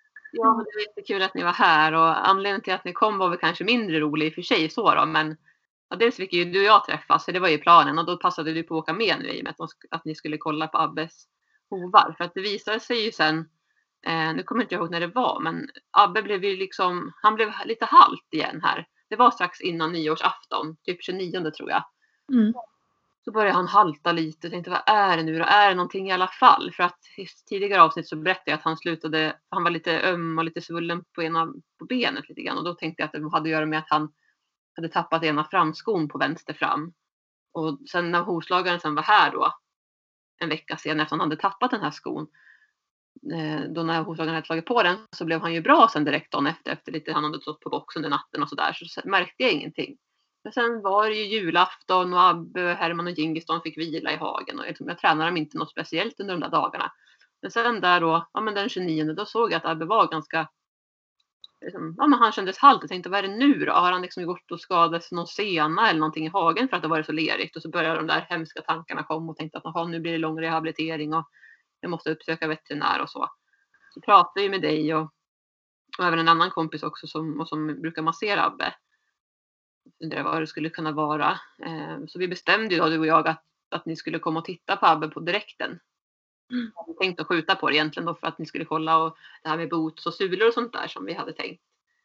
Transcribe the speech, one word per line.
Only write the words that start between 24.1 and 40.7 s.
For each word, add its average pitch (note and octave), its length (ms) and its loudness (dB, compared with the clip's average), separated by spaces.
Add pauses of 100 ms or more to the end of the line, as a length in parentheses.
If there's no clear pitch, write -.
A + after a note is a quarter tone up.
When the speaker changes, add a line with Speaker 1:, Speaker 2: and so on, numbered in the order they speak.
Speaker 1:
lite D#3+ 340 -4
och E3+ 60 -8
tänkte, F3 180 -10
vad F3+ 160 -2
är G3+ 300 6
det D#3+ 60 0
nu D#3+ 160 -2
då? E3 60 0
Är G#3 240 8
det F#3+ 60 6
någonting F#3+ 340 -2
i F#3+ 40 0
alla F#3 160 2
fall? - 480 6
För F#3 60 0
att F3 160 -2 (180)
i F#3+ 100 -14 (200)
tidigare G3 360 4
avsnitt E3 260 4
så - 80 -8
berättade D#3+ 340 -2
jag D3+ 80 0
att - 60 -16
han D#3+ 120 -2
slutade, D#3+ 600 -2 (140)
han F3+ 140 -2
var E3+ 60 2
lite E3 300 -2
öm E3 380 -2
och E3 60 0
lite E3 160 -6
svullen E3+ 440 -6 (100)
på F3 80 -6
ena, E3 300 -2 (260)
på E3 60 -16
benet A#3+ 440 -4
lite - 140 -16
grann. - 160 -6
Och - 60 -6
då F3 100 -6
tänkte E3+ 280 -8
jag D#3 40 -2
att D#3 60 -12
det D3+ 180 -8
hade D#3+ 180 -2
att - 40 -2
göra D#3 140 0
med D#3 120 -2
att D#3 120 -8
han D#3 220 0 (640)
hade E3 120 -8
tappat E3 360 -2
ena D3+ 200 0
framskon F3 640 0
på D3 100 -12
vänster C#3+ 360 -4
fram. E3 380 -4 (600)
Och D#3 260 -4 (120)
sen F3 200 -2
när F3 120 2
hovslagaren F3+ 580 -2
sen D3+ 140 -4
var D#3 80 -2
här F#3+ 300 6
då, C3 200 0 (840)
en E3+ 100 -4
vecka - 280 -6